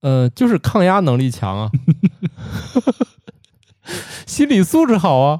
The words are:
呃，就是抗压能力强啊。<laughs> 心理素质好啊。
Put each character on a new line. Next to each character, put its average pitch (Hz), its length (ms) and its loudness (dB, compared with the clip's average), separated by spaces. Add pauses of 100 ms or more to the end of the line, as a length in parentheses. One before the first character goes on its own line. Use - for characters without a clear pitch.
呃， 131 280 2
就 247 180 -2
是 220 120 2
抗 190 260 0
压 185 140 2
能 139 180 0
力 131 140 0
强 98 260 -6
啊。 107 140 -6 (1300)
<laughs> - 1200 -20
心 - 200 0
理 240 140 4
素 320 240 2
质 233 120 2
好 156 220 2
啊。 147 200 2